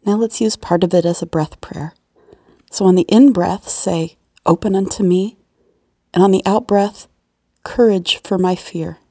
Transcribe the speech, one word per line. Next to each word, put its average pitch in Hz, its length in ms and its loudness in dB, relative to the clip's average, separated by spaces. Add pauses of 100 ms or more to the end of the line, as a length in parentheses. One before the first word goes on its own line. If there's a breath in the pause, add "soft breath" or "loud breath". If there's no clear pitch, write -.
Now 202 100 0
let's 226 260 -2
use 220 160 -2
part 175 260 -2
of 170 100 -2
it 170 120 2
as 170 160 -2
a 165 60 -10
breath - 340 -6
prayer. 156 320 -12 (760 soft breath)
So - 160 -2
on 185 100 6
the 185 120 2
in-breath, 208 640 4
say, 165 480 -4 (280)
"Open 190 300 0
unto 196 280 -2
me," 185 340 0 (760)
and 175 80 2
on 196 100 6
the 190 140 2
out-breath, 202 640 -2 (560)
"Courage 208 600 0
for 190 140 -4
my 185 180 0
fear." 165 420 -12 (140)